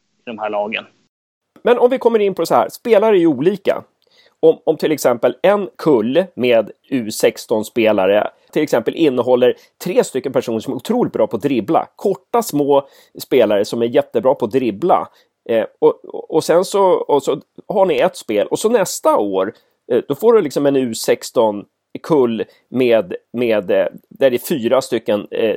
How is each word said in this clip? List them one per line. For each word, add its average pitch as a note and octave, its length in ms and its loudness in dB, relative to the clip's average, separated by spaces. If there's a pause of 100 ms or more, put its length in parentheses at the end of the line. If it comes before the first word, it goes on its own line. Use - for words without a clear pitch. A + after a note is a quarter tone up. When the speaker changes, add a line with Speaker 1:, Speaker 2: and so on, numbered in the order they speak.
(260)
Speaker 1:
i - 40 -12
de A2 100 -14
här G#2+ 100 -6
lagen. G#2 360 -6 (800)
Speaker 2:
Men A#3 160 2
om A#3+ 100 4
vi C4 80 -2
kommer A#3 220 0
in G3 160 0
på E3 60 -6
det E3 40 -2
så E3 100 0
här, A#2 140 2
spelare G#3+ 460 2
är F#3 40 4
ju E3 80 4
olika. D#3+ 560 -2 (560)
Om, D#3 240 4
om D#3 140 0
till D3+ 140 -2
exempel B2 500 0
en G3+ 360 2
kull C3+ 560 2
med A2+ 380 0 (180)
U A2+ 220 -4
sexton-spelare G#2+ 1160 0 (220)
till D#3 100 -2
exempel C#3+ 340 -2
innehåller B2 600 2 (280)
tre F#3+ 200 0
stycken C3 300 -6
personer A#2 260 -2
som A#2 140 -8
är - 40 -6
otroligt A3 360 -2
bra A2 140 0
på - 80 -6
att G#2 60 -8
dribbla. C#3 540 -2
Korta, - 460 -2
små C#3+ 460 0 (320)
spelare G#2+ 460 2
som A#2+ 160 -6
är A#2 40 2
jättebra B2+ 500 0
på C3 100 -2
att G#2 60 -8
dribbla. A#2+ 560 0 (420)
Eh, A2+ 160 0 (140)
och, - 260 0
och, - 260 -14
och D#3 120 0
sen F3 220 2
så, G3 180 0
och D3+ 400 2
så - 180 -4 (260)
har F#3+ 180 0
ni D#3+ 120 0
ett E3 200 0
spel. - 300 -2
Och - 120 -4
så G#3+ 100 -2
nästa B3 480 0
år, G2 360 -2 (380)
eh, A#2+ 160 2
då C#3 80 -4
får A3+ 180 2
du A3 80 4
liksom C#3+ 240 -4
en C#3 100 2
U B2+ 200 -2
sexton-kull A#2 1500 -2 (260)
med, A2+ 460 0 (180)
med, A2 380 -2
eh, F#2+ 160 2 (220)
där C3+ 200 0
det A#2+ 60 2
är - 120 -6
fyra B2+ 340 0
stycken, G#2+ 500 -4
eh, A2 260 -2